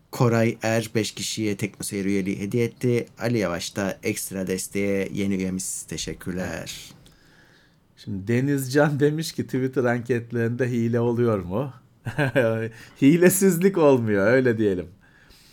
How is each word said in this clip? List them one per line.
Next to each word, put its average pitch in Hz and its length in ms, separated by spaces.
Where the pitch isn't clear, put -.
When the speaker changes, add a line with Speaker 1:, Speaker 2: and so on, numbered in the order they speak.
Speaker 1:
Koray 117 500
Er 110 340
beş 107 160
kişiye 104 460
Teknoseyir 98 480
üyeliği 98 340
hediye 117 260
etti. 120 420
Ali 120 180
Yavaş 87 380
da 98 280
ekstra 95 440
desteğe 98 680
yeni 101 220
üyemiz. 92 480
Teşekkürler. - 1080
Speaker 2:
Şimdi 98 300
Denizcan 139 720
demiş 151 320
ki 120 120
Twitter 131 400
anketlerinde 120 880
hile 117 280
oluyor 117 400
mu? 101 340
<laughs> 117 80
Hilesizlik 180 760
olmuyor, 117 500
öyle 123 300
diyelim. 95 300